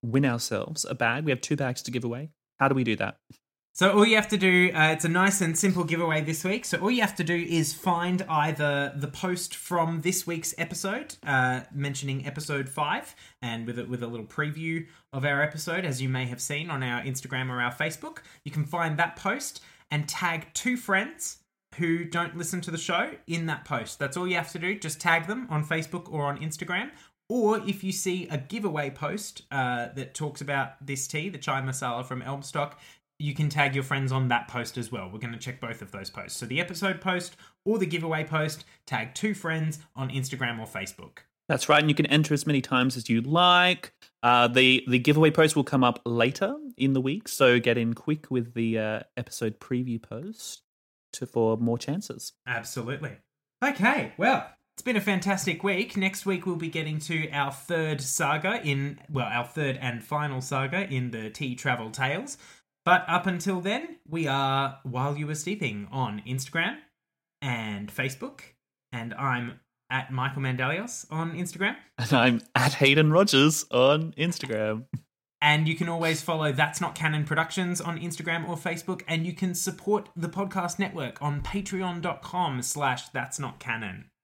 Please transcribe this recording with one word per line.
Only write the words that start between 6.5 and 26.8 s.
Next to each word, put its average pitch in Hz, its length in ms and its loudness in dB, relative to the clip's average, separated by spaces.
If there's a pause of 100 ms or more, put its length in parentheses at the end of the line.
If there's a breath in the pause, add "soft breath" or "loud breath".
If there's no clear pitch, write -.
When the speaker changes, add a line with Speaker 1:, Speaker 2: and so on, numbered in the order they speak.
Speaker 2:
So - 160 -2
all 196 100 2
you 247 120 2
have - 120 2
to 185 80 -2
do 170 140 2
is 165 360 0
find 180 560 0
either 147 680 0
the 143 100 -4
post 180 480 -4
from 165 460 -2
this 185 260 0
week's 165 320 -4
episode, 190 560 -6 (100)
uh, 127 360 2 (120)
mentioning 139 540 -6
episode 143 420 -4
five, 151 460 -4 (260 soft breath)
and 117 280 -6
with 120 100 -6
a, 120 60 -6
with 123 180 -6
a 117 60 -6
little 117 180 -10
preview 156 600 -4 (260 soft breath)
of 135 120 -4
our 143 160 2
episode, 156 440 -2
as 131 180 -4
you 131 60 -2
may 127 160 -2
have 123 160 -8
seen 151 300 -6
on 135 120 -4
our 123 200 -2
Instagram 131 480 -4
or 123 120 -4
our 123 100 0
Facebook. 165 460 -6 (260 soft breath)
You 147 60 -8
can 151 140 -2
find 160 340 -2
that 170 160 0
post - 460 -6 (320 soft breath)
and 147 160 -2
tag 170 460 -4
two 247 220 -2
friends 226 640 -4 (380)
who 170 280 0
don't 165 320 -4
listen 175 260 -6
to 175 100 -8
the 160 60 -6
show 190 340 -2 (160)
in 165 180 -2
that 147 180 -6
post. 113 360 -6
That's 139 160 -4
all 180 100 -2
you 180 80 0
have 160 180 -2
to 175 60 -8
do. 180 180 -4
Just 160 240 -8
tag 165 280 2
them 240 220 -4
on 151 140 0
Facebook 160 480 -4
or 147 120 -2
on 143 140 -2
Instagram. 180 520 -6 (380 soft breath)